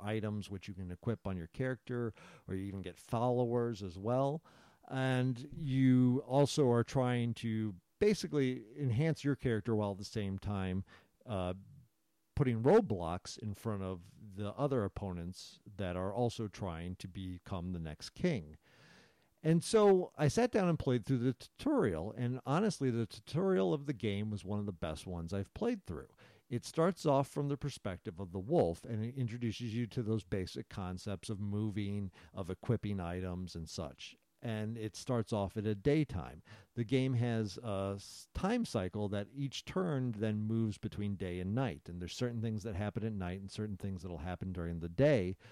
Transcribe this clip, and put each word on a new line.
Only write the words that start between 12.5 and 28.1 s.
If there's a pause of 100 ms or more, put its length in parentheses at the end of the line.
roadblocks
in
front
of (380)
the
other
opponents (180)
that
are
also
trying
to
become
the
next
king. (880)
And
so
I
sat
down
and
played
through
the
tutorial,
and
honestly,
the
tutorial
of
the
game
was
one
of
the
best
ones
I've
played
through. (420)
It
starts
off
from
the
perspective